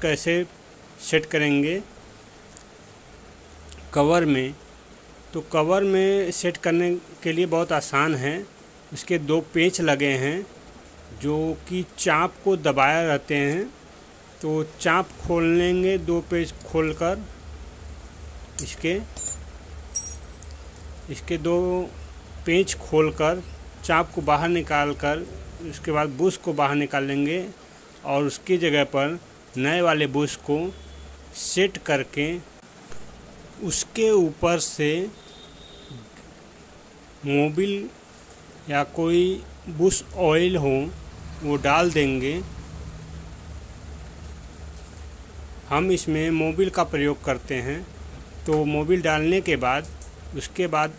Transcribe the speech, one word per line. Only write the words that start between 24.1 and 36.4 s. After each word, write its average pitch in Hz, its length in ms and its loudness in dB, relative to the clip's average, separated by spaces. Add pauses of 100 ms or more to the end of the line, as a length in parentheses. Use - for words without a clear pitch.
को 170 80 -4
बाहर 147 280 4
निकालकर 151 760 0 (440)
उसके - 220 -6
बाद 151 180 2
बुश 160 280 2
को 170 160 -4
बाहर 143 220 2
निकाल 143 280 0
लेंगे 147 460 0 (560)
और 143 180 2
उसकी 175 340 0
जगह 151 260 4
पर 143 360 0 (380)
नए 151 240 2
वाले 156 260 4
बुश 143 280 0
को 160 380 -2 (640)
सेट - 420 0
करके 147 600 -2 (1300)
उसके 220 480 2
ऊपर 170 480 4
से 156 500 0 (2250)